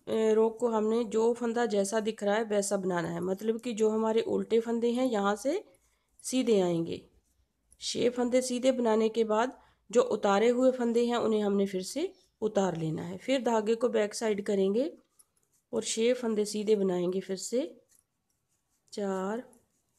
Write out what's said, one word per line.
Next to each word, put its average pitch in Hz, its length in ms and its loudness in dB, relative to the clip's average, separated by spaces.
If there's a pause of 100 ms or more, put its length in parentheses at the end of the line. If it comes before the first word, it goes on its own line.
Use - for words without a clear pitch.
रो 220 420 4
को 220 180 -2
हमने 220 360 0
जो 220 300 2
फंदा 233 320 -2
जैसा 202 340 0
दिख 214 220 -4
रहा 202 120 2
है 226 100 0
वैसा 208 320 0
बनाना 180 320 -2
है, 170 120 -6
मतलब 202 400 -2
कि 247 120 -6
जो 214 180 2
हमारे 220 320 2
उल्टे 202 380 0
फंदे 233 300 0
हैं 247 160 0
यहाँ 208 300 0
से 294 280 -2 (580)
सीधे 233 380 2
आएंगे। 170 500 -2 (680)
छः - 300 0
फंदे 247 320 0
सीधे 254 300 0
बनाने 220 360 2
के 226 160 0
बाद 220 360 0 (300)
जो 226 120 6
उतारे 214 460 2
हुए 247 240 4
फंदे 240 340 0
हैं 240 100 0
उन्हें 220 260 0
हमने 202 240 2
फिर 190 160 -4
से 311 320 -6 (260)
उतार 196 360 0
लेना 160 260 -4
है। 180 160 -10
फिर 262 240 -2
धागे 226 320 0
को 233 140 0
बैक 208 260 -2
साइड 208 320 -4
करेंगे 202 520 0 (760)
और 220 120 -4
छः 226 300 0
फंदे 220 300 -2
सीधे 208 320 0
बनाएंगे 185 440 0
फिर 190 160 -6
से, 254 480 -6 (1080)
चार, 196 480 -6 (580)